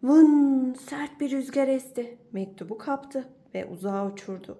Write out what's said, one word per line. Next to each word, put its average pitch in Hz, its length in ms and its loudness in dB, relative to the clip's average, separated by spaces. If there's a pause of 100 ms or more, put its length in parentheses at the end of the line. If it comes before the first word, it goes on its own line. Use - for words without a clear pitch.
Vın, 277 680 6
sert 294 460 -12
bir 285 120 -4
rüzgar 269 360 -2
esti. 254 500 -4 (140)
Mektubu 190 460 -10
kaptı 277 520 -8 (240)
ve 185 120 -8
uzağa 196 420 -6
uçurdu. 196 520 -14